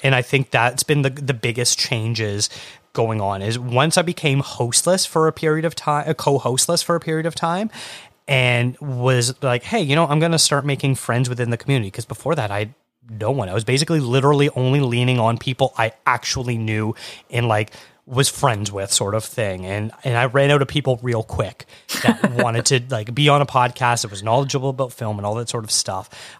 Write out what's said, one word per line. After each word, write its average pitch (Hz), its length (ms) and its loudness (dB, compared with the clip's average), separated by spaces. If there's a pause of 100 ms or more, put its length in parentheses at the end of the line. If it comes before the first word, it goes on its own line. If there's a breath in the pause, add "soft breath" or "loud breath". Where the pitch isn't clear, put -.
And 135 120 4
I 123 80 2
think 131 280 0
that's 123 320 2
been 147 200 2
the, 135 80 0
the 131 240 -4
biggest 120 440 -2
changes 110 720 -2 (440 loud breath)
going 110 260 0
on, 98 220 -4
is 113 160 -2
once 127 380 2
I 180 60 4
became 151 380 0
hostless 151 680 0
for 160 220 2
a 156 40 2
period 160 340 0
of 160 80 -2
time, 147 340 -2
a 156 60 -2
co-hostless 139 680 2
for 170 140 0
a 160 40 -2
period 160 260 -2
of 165 80 -4
time, 180 360 -2 (560 loud breath)
and 123 540 2
was 127 640 0
like, 123 200 0
"Hey, 226 200 -2
you 139 120 2
know, 165 120 4
I'm 147 140 2
gonna 165 180 2
start 139 260 2
making 139 320 0
friends 123 320 0
within 120 220 -2
the 117 80 0
community." 123 320 -2
'Cause 113 160 -10
before - 280 -4
that, 110 160 -2
I 101 100 -4
had 107 140 -6 (340)
no 110 220 -4
one. 127 180 -2
I 90 60 -4
was 117 100 0
basically 147 360 2
literally 139 560 4
only 127 240 2
leaning 123 380 2
on 117 200 2
people 131 400 -2
I 110 140 0 (140)
actually 123 520 0
knew 110 360 0 (360 loud breath)
and, 120 180 0
like, 107 220 2 (340 loud breath)
was 131 240 0
friends 104 440 0
with 98 180 -6
sort 101 240 0
of 110 80 -2
thing. 95 440 -4
And, 104 260 -4 (100)
and 120 140 0
I 123 100 4
ran 139 240 4
out 143 120 4
of 135 60 0
people 131 340 -2
real 117 200 -2
quick - 440 -6 (360 loud breath)
that - 280 2
<laughs> 120 120 0
wanted 117 240 0
to, 131 140 4 (100)
like, 117 240 -4
be 147 140 4
on 143 140 6
a 135 40 2
podcast 123 560 2
that 101 80 -8
was 98 120 -12
knowledgeable 131 480 0
about 131 240 -4
film 107 240 -4
and 101 80 -6
all 104 100 -2
that 120 140 -6
sort 113 140 -6
of 101 60 -12
stuff. 95 380 -4 (320 loud breath)